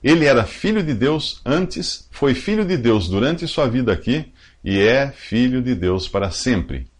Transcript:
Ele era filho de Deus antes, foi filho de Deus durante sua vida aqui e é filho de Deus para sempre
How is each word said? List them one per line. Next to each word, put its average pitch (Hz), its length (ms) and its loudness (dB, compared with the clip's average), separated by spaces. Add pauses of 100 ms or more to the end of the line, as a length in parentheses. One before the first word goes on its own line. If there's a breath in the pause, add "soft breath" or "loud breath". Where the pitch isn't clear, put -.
Ele 156 220 4
era 123 180 6
filho 208 400 -2
de 151 100 -2
Deus 143 520 -2
antes, - 640 -4
foi 139 220 2
filho 214 320 -2
de 180 100 0
Deus 110 320 2
durante 143 400 -2
sua 143 220 0
vida 117 240 0
aqui 131 400 -4 (280 soft breath)
e 98 200 -2
é 131 300 4
filho 127 500 0
de 123 120 -2
Deus 92 360 -2
para 98 200 -2
sempre 71 580 -4 (120)